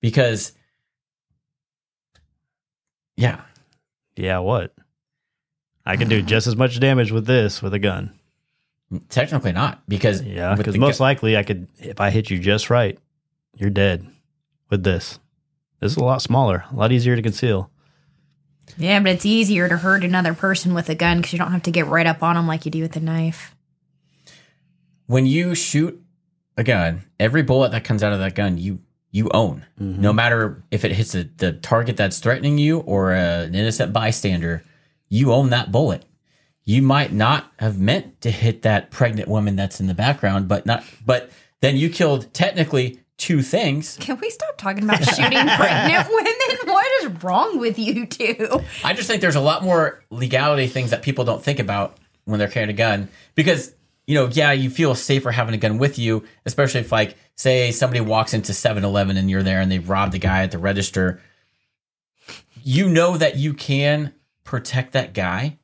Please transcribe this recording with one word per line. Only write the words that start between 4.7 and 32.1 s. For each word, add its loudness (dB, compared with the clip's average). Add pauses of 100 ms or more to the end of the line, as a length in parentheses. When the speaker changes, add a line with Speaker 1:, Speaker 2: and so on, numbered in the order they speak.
Speaker 2:
I -2
can 0
do 4
Speaker 1:
<sighs> 0
Speaker 2:
just 2
as 0
much 0
damage 4
with -2
this, 2
with -4
a 0
gun. -4 (920)
Speaker 1:
Technically -2
not, -4
because 0
Speaker 2:
Yeah, -2
Speaker 1:
with 0
Speaker 2:
'cause -2
Speaker 1:
the 2
Speaker 2:
most 4
Speaker 1:
gu- 2
Speaker 2:
likely 2
I 0
could, -6 (120)
if -14
I 2
hit 0
you -2
just 0
right, 0 (560)
you're -2
dead 0 (640)
with 0
this. -2 (600)
This -2
is -4
a 0
lot 0
smaller, 0
a -10
lot 0
easier 2
to -2
conceal. -2 (1080)
Speaker 3:
Yeah, 2
but 4
it's 0
easier 2
to 0
hurt 2
another 2
person 0
with -2
a -2
gun 2
'cause -4
you -4
don't -2
have -2
to -2
get 0
right 2
up -2
on 2
'em 0
like -4
you -6
do -4
with -6
a -4
knife. -4 (1500)
Speaker 1:
When 4
you 2
shoot -2 (560)
a 0
gun, 0 (160)
every 2
bullet 2
that -4
comes 0
out 2
of -2
that -2
gun, 0
you, -6 (320)
you 0
own. 0 (140)
Speaker 2:
Mm-hmm. -4
Speaker 1:
No 4
matter 0
if -2
it 0
hits -2
a, -2
the -4
target -2
that's -2